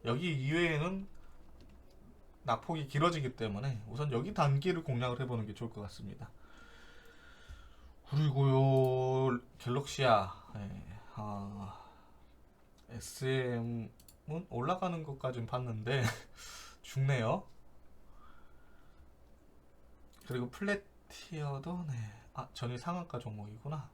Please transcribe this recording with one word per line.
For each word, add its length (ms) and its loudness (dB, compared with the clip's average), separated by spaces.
여기 280 2
이외에는 720 2
낙폭이 440 0
길어지기 480 4
때문에 520 0
우선 240 -2
여기 220 0
단기를 500 4
공략을 380 0
해보는 260 -2
게 60 -8
좋을 180 -6
것 120 -8
같습니다. 460 -10
그리고요, 1300 6
갤럭시아, 760 4
예, 440 -8
아, 640 -6
에스엠은은 1000 -2
올라가는 540 0
것까진 440 -4
봤는데 560 0
<laughs> 800 -6
죽네요. 600 2
그리고 220 -4
플래티어도, 1400 -4
네, 60 -2
아, 200 -8
전일 260 -4
상한가 400 -4
종목이구나. 760 -8